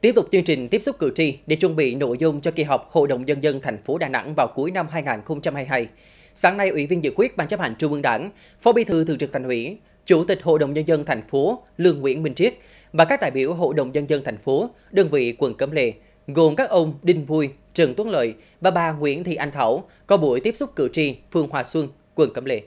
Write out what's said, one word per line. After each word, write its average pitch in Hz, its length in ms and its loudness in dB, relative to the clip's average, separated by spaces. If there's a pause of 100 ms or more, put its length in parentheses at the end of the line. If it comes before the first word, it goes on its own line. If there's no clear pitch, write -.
tiếp 233 140 6
tục 202 160 4
chương 185 120 4
trình 131 260 -2
tiếp 214 100 0
xúc 269 200 -4
cử 143 160 0
tri 147 300 0
để 156 100 0
chuẩn 160 200 0
bị 135 200 0
nội 127 220 -2
dung 147 240 0
cho 165 100 -2
kỳ 160 120 -2
họp 139 280 -2
Hội 143 160 4
đồng 127 180 -2
Nhân 139 180 -2
dân 143 180 0
thành 120 160 -6
phố 135 200 -6
Đà 151 100 -4
Nẵng 131 300 -4
vào 131 180 4
cuối 147 160 -2
năm 180 200 -4
hai 156 120 -6
nghìn 117 220 -4
không 147 160 -6
trăm 147 140 -4
hai 143 80 -6
mươi 131 60 -12
hai. 123 200 -2 (440)
Sáng 180 240 2
nay, 196 120 0
Ủy 147 180 -2
viên 170 160 -2
dự 143 120 0
khuyết 240 220 0
Ban 156 100 -2
Chấp 208 120 -4
hành 127 160 -4
Trung 151 160 -2
ương 147 100 -4
Đảng, 135 280 -2 (320)
Phó 233 100 6
Bí 233 120 4
thư 165 220 0
Thường 160 120 -2
trực 135 160 -4
Thành 131 100 -4
ủy, 127 360 -4 (260)
Chủ 170 220 4
tịch 190 160 -2
Hội 160 160 4
đồng 143 140 0
Nhân 151 140 -2
dân 151 180 2
thành 131 160 -4
phố 151 420 0 (140)
Lương 165 240 4
Nguyễn 139 220 0
Minh 156 120 -4
Triết 240 180 2 (400)
và 160 120 6
các 277 160 0
đại 151 100 -2
biểu 135 220 -2
Hội 165 200 0
đồng 135 180 -2
Nhân 143 180 -4
dân 147 160 0
thành 117 120 -8
phố, 151 320 0 (220)
đơn 190 200 2
vị 123 280 0
quận 127 180 0
Cẩm 139 140 -2
Lệ, 127 220 0 (340)
gồm 151 280 4
các 254 140 0
ông 165 320 2
Đinh 160 240 2
Vui, 147 280 -2 (200)
Trần 147 240 2
Tuấn 220 120 -4
Lợi 123 260 0 (260)
và 180 100 4
bà 170 200 0
Nguyễn 147 320 -2
Thị 175 120 -4
Anh 147 160 -6
Thảo, 139 320 0 (240)
có 202 100 6
buổi 135 220 2
tiếp 208 120 -2
xúc - 240 -8
cử 127 180 0
tri 147 280 -2 (100)
phường 151 180 0
Hòa 135 140 -4
Xuân, 156 240 -2 (280)
quận 151 180 4
Cẩm 123 120 -8
Lệ. 120 220 -4